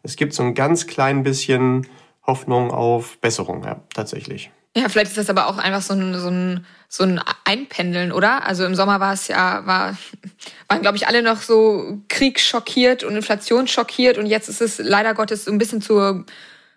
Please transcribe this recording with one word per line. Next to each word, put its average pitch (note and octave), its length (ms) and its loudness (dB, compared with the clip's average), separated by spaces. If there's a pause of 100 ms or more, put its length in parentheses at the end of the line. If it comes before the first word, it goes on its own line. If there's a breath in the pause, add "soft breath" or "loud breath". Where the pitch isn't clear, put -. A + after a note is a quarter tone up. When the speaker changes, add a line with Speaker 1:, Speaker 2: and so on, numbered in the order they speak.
Speaker 1:
es - 140 -12
gibt D3 180 -2
so - 80 -2
ein B2 120 0
ganz D3 320 2
klein C3+ 360 0
bisschen C3 640 2 (400 loud breath)
Hoffnung B2 460 0
auf A#2 460 0
Besserung, F#2+ 440 -4
ja, G#2 180 -10 (140)
tatsächlich. - 560 -10 (260)
Speaker 2:
Ja, A3+ 120 0
vielleicht G3+ 240 2
ist - 40 -6
das G#3 140 -2
aber F#3+ 160 2
auch G3 100 -2
einfach F#3+ 240 -2
so G3 140 -4
ein, F#3 240 0
so F3+ 100 -4
ein, F3+ 380 -2 (220 loud breath)
so - 160 -2
ein F#3 160 2 (240)
Einpendeln, F3+ 640 -2
oder? G#3+ 340 2
Also F#3 200 -2
im F#3 100 0
Sommer G3 240 2
war G3 140 0
es G3 160 -6
ja, F#3 360 0
war, F#3+ 320 0 (720 loud breath)
waren, G3+ 140 0
glaub G3+ 140 2
ich, G3+ 100 -2
alle A#3 160 4
noch A3+ 180 2
so A3 580 4 (100)
kriegsschockiert B3 960 2
und G3+ 100 -4
inflationsschockiert A#3 1040 2
und G#3 80 -2
jetzt G#3+ 220 0
ist G3+ 120 -8
es A#3 180 -2
leider G#3 360 2
Gottes G#3+ 300 -2
so G3 80 -4
ein G#3 60 2
bisschen A3+ 220 0
zur G3 460 2 (500 loud breath)